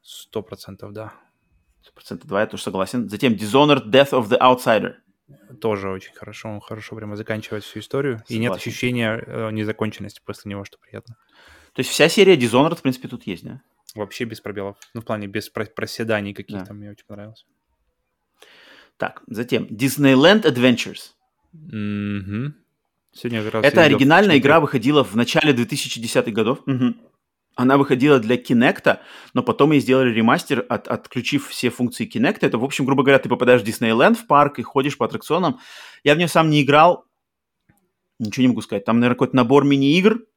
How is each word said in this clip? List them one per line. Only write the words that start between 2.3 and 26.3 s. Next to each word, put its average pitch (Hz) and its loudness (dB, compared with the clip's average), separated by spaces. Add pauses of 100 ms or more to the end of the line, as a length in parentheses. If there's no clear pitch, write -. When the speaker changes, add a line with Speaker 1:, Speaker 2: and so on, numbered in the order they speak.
Speaker 2:
я 110 0
тоже 104 -14
согласен. 98 -6
Затем 107 0
Dishonored 117 2
Death 139 4
of 117 -2
the 120 2
Outsider. 123 2 (680)
Speaker 1:
Тоже 101 -6
очень 95 -14
хорошо, - -18
он 104 -12
хорошо 110 -18
прямо 104 -14
заканчивает 107 -10
всю - -14
историю. 131 -6
И 113 -6
нет 113 -2
Speaker 2:
Согласен. - -10
Speaker 1:
ощущения, 120 -4
э, 113 -10
незаконченности 107 -8
после - -14
него, 101 -12
что - -20
приятно. - -20 (580)
Speaker 2:
То - -8
есть 127 -6
вся 151 4
серия 190 4
Dishonored, 127 2
в - -20
принципе, - -6
тут - -14
есть, 90 -12
да? 117 -18 (320)
Speaker 1:
Вообще 107 -10
без 110 -14
пробелов. 101 -12 (180)
Ну, 117 -10
в - -20
плане 107 -8
без 101 -10
про-, 107 -8
проседаний 107 -6
каких-то, 101 -14
Speaker 2:
Да. 107 -18
Speaker 1:
мне 104 -18
очень - -20
понравилось. 104 -20 (1600)
Speaker 2:
Так, - -10
затем 117 -6
Disneyland 135 4
Adventures. 123 0 (400)
Speaker 1:
Мгм. 104 -8 (580)
Сегодня 117 -6
как 107 -6
раз 113 -2
Speaker 2:
Это 147 4
Speaker 1:
я - 6
видел 147 4
Speaker 2:
оригинальная 170 4
Speaker 1:
смотрел. 143 4
Speaker 2:
игра 147 6
выходила 139 0
в 98 -8
начале 147 0
две 120 0
тысячи - -8
десятых 117 -2